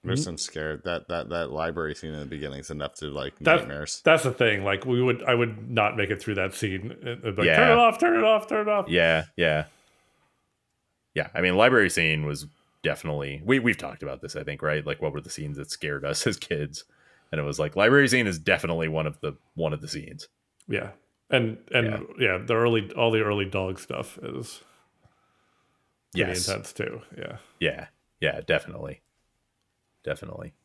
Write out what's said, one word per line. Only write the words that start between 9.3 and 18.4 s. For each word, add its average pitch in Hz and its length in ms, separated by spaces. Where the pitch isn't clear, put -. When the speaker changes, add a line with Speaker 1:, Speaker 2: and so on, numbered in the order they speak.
Speaker 3:
yeah. 76 280
Yeah, 76 200
I - 60
mean, 90 160
library 110 340
scene 78 360
was 73 220
definitely, 71 600
we, 131 140
we've 113 180
talked - 260
about 67 180
this, 76 140
I 76 80
think, 73 180
right? 76 240
Like, 73 160
what 76 120
were 73 80
the - 80
scenes 73 260
that - 160
scared 71 320
us 73 240
<laughs> - 0
as 104 100
kids? - 460
And 78 120
it - 20
was 71 160
like, 76 160
library 127 320
scene 120 180
is 90 140
definitely 82 480